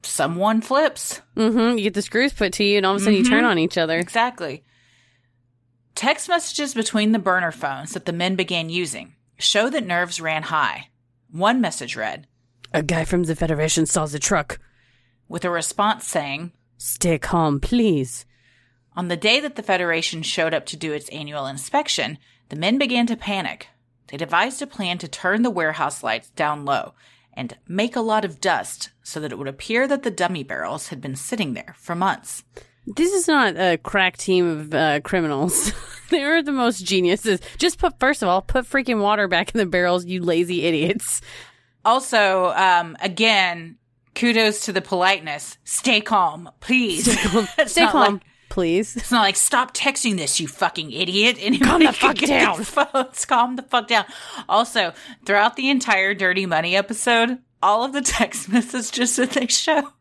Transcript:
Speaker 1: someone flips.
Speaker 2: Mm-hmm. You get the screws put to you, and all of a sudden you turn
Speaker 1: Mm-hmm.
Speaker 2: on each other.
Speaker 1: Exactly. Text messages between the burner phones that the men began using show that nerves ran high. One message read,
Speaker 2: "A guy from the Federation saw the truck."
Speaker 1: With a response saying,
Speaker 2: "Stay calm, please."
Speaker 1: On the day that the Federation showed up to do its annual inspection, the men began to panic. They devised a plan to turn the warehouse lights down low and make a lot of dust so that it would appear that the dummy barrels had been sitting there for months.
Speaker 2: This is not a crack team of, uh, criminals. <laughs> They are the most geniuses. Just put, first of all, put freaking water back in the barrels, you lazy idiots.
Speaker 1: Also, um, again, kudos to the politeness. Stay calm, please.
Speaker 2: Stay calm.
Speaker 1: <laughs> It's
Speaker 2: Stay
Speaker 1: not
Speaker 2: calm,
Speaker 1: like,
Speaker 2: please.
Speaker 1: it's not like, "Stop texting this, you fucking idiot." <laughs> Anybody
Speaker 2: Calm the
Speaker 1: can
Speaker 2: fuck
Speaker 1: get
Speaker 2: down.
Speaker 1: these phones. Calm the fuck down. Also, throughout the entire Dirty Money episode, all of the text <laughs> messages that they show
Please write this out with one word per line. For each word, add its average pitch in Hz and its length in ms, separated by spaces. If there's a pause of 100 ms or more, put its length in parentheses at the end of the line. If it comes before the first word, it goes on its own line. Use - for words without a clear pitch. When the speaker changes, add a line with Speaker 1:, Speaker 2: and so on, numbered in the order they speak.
Speaker 1:
someone 185 600
flips. - 580 (160)
Speaker 2:
Mm-hmm. 226 400
You 208 80
get 196 100
the 202 60
screws 262 320
put 202 220
to 208 100
you, 202 140
and 190 80
all 196 80
of 202 80
a - 20
sudden 208 140
you 226 100
turn 220 120
Speaker 1:
Mm-hmm. 240 100
Speaker 2:
on 175 80
each 160 180
other. 165 220
Speaker 1:
Exactly. 175 640 (1300)
Text 294 340
messages 294 460
between 220 380
the 220 60
burner 180 340
phones 139 400
that - 120
the 170 80
men 180 240
began 175 320
using 170 460 (240)
show 214 320
that 254 160
nerves 175 340
ran 156 240
high. 147 440 (420)
One 208 300
message 151 360
read, 110 300 (460)
Speaker 2:
"A 151 100
guy 165 220
from 180 200
the 156 120
Federation 156 500
saw 160 200
the 147 120
truck." 156 400 (680)
Speaker 1:
With 170 160
a 180 60
response 202 560
saying, 151 460 (240)
Speaker 2:
"Stay - 420
calm, 156 420
please." 185 680 (680)
Speaker 1:
On 180 140
the 175 80
day 214 240
that 294 160
the 220 60
Federation 170 600
showed 160 320
up 151 120
to 160 100
do 160 160
its 147 180
annual 147 360
inspection, 143 720 (300)
the 143 80
men 202 220
began 247 300
to 233 80
panic. 190 520 (400)
They - 80
devised 185 460
a 277 40
plan 180 320
to 165 100
turn 196 340
the 247 80
warehouse 156 520
lights 113 280
down 151 340
low 139 300 (400)
and 123 220 (120)
make 208 280
a 247 40
lot 220 240
of 160 160
dust 151 500 (120)
so - 180
that 147 120
it 98 60
would 135 100
appear 226 400
that 277 140
the 233 80
dummy 175 340
barrels 87 440
had 139 140
been 135 140
sitting 180 360
there - 260
for - 160
months. - 500 (420)
Speaker 2:
This 330 260
is 370 160
not 254 300
a 175 240
crack 185 340
team 180 300
of, 156 280
uh, 151 260
criminals. 165 760
<laughs> - 40 (260)
They 311 140
are 320 180
the 285 120
most 240 320
geniuses. 185 560 (180)
Just 330 220
put, 339 180
first 269 240
of 196 60
all, 185 120
put 254 240
freaking 247 380
water 208 240
back 180 260
in 233 60
the 196 80
barrels, 180 380
you 180 180
lazy 170 400
idiots. 170 580 (640)
Speaker 1:
Also, 208 720
um, 175 460
again, 185 760 (380)
kudos 220 520
to 208 60
the 180 80
politeness. 175 840
Stay 226 360
calm, 180 480 (120)
please. 240 500
Speaker 2:
Stay 233 180
calm. 202 240
Speaker 1:
<laughs> - 60
It's 294 140
Speaker 2:
Stay 339 100
Speaker 1:
not 214 80
Speaker 2:
calm, 226 240
Speaker 1:
like, 185 80 (280)
Speaker 2:
please. 180 440
Speaker 1:
it's - 160
not 240 120
like, 196 120
"Stop 254 400
texting 254 420
this, 147 220
you 160 80
fucking 156 460
idiot." 185 460
<laughs> - 20
Anybody 262 280
Speaker 2:
Calm 339 120
the 311 60
Speaker 1:
can 233 80
Speaker 2:
fuck 269 240
Speaker 1:
get 294 100
Speaker 2:
down. 240 300
Speaker 1:
these 208 120
phones. 269 540
Calm 247 320
the 254 60
fuck 240 260
down. 214 160 (440)
Also, 208 440 (320)
throughout 208 320
the 262 140
entire 202 440
Dirty 185 320
Money 170 300
episode, 233 600 (220)
all 208 240
of 269 80
the 285 100
text - 460
<laughs> 208 80
messages 240 600
that 262 160
they 247 160
show 294 420 (100)